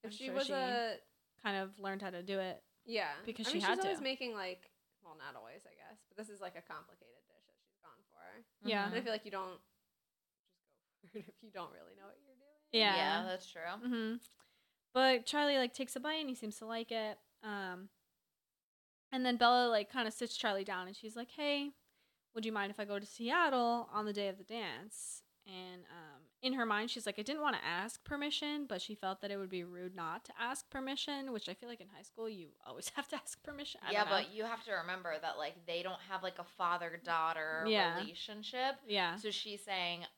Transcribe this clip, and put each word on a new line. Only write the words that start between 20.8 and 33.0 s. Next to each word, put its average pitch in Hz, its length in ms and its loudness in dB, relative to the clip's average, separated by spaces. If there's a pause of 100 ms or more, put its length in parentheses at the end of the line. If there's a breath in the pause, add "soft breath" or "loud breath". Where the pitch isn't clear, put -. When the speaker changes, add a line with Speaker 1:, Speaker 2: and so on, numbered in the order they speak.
Speaker 2:
and 202 80 -12
she's 220 180 -12
like, 240 160 -8
"Hey, 285 400 0 (640)
would 226 100 -4
you 220 80 0
mind 202 180 0
if 208 100 -8
I 208 40 0
go 202 140 -2
to 208 80 -6
Seattle 240 840 4
on 214 140 0
the 208 60 -2
day 202 160 0
of 190 100 -4
the 185 60 -14
dance?" 202 800 -8 (240)
And, 185 440 -12
um, 151 320 -16 (200)
in 254 120 4
her 247 120 4
mind, 214 240 4
she's - 160 -4
like, 202 120 -2
"I 214 40 -4
didn't 294 200 -2
wanna 277 200 4
ask 180 420 -2
permission," 294 640 -2
but 196 160 -4
she 214 140 -6
felt 190 240 -2
that 202 100 -4
it 202 60 -2
would 196 140 -4
be 180 120 -2
rude 180 320 -8
not 170 320 -6
to - 140 -14
ask 247 300 -4
permission, 269 640 -4
which 214 160 -4
I 185 60 -6
feel 240 140 -14
like 233 120 -10
in 185 80 -18
high 208 140 -18
school, 226 260 -6
you 180 220 -8 (160)
always 127 220 -8
<laughs> - 80 -6
have 285 120 -2